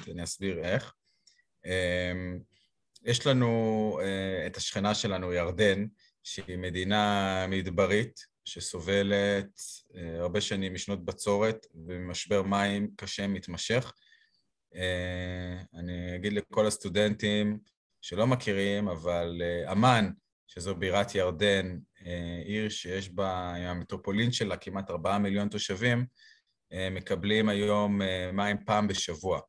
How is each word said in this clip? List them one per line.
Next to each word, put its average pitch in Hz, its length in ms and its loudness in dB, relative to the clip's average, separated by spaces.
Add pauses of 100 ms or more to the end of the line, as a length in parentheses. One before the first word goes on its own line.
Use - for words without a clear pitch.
(120)
אני 85 120 -6
אסביר 85 400 -4
איך. 98 280 0 (760)
אמ, 90 720 0 (680)
יש 120 220 2
לנו, 113 760 4
אה, 95 440 -2
את 92 100 -8
השכנה 104 380 0
שלנו, 92 380 -2
ירדן, 95 540 4 (360)
שהיא 92 360 -10
מדינה 95 880 0
מדברית, 95 720 2 (240)
שסובלת, 98 1160 0 (360)
אה, 85 240 -8
הרבה 87 200 0
שנים 95 340 -2
משנות 92 300 -6
בצורת, 104 600 0 (200)
וממשבר 90 560 -2
מים 101 540 0
קשה 101 300 -6
מתמשך. 98 640 -2 (840)
אה, 90 880 -4 (120)
אני 90 420 -6
אגיד 101 160 -2
לכל 104 340 0
הסטודנטים 104 920 2 (420)
שלא 104 260 0
מכירים, 101 600 2
אבל, 85 560 -2
אה, 87 260 -2
עמאן, 107 400 6 (360)
שזו 90 280 -6
בירת 95 400 0
ירדן, 92 640 2 (280)
אה, 85 380 -6
עיר 107 240 -2
שיש 95 420 -6
בה, 90 440 -2
עם 87 120 -4
המטרופולין 98 680 0
שלה, 98 240 -2
כמעט 98 340 -8
ארבעה 90 280 0
מיליון 101 300 0
תושבים, 117 580 0 (680)
אה, 92 180 -4
מקבלים 101 580 2
היום, 104 540 2
אה, 92 300 0
מים 101 320 2
פעם 107 240 4
בשבוע. 87 600 -2